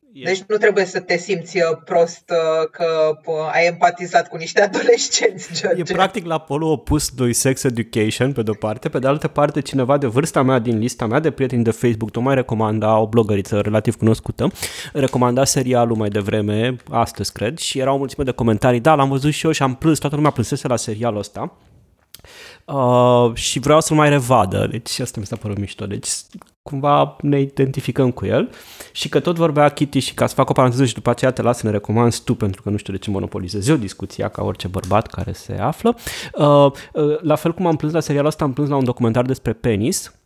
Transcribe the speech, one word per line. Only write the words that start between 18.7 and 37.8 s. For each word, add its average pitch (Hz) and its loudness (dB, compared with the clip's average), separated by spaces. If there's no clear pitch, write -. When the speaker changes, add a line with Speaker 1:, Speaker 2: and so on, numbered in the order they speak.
Speaker 1:
"Da, 156 4
l-am 135 4
văzut 139 0
și - -4
eu 160 2
și 151 0
am 131 0
plâns, 156 2
toată 147 -4
lumea 147 4
plânsese 135 -2
la 123 2
serialul 110 -4
ăsta." 104 -10
Uh, 123 4
și - -4
vreau 147 4
să-l 156 0
mai 151 6
revadă. 117 2
Deci - -8
asta 120 -8
mi 101 -8
s-a 110 -8
părut 104 -6
mișto. 104 -8
Deci 107 -8
cumva 143 0
ne 143 2
identificăm 135 0
cu 110 -8
el. 143 0
Și - -8
că 147 2
tot 175 -2
vorbea 151 4
Kitty 143 0
și - -4
ca 120 0
să - -4
fac 135 0
o - 2
paranteză 127 4
și 117 0
după 117 -2
aceea 131 2
te 127 -4
las 120 0
să - -4
ne 107 0
recomanzi 110 0
tu, 127 -2
pentru 98 -4
că 101 -6
nu 104 0
știu 101 -6
de 95 -6
ce - -8
monopolizezi 98 -4
eu 160 6
discuția 104 -6
ca - -8
orice 98 -4
bărbat 95 0
care - -8
se - -12
află. 139 -2
Uh, 214 2
uh, 151 0
la 151 2
fel 165 -2
cum 185 -2
am 165 2
plâns 156 -4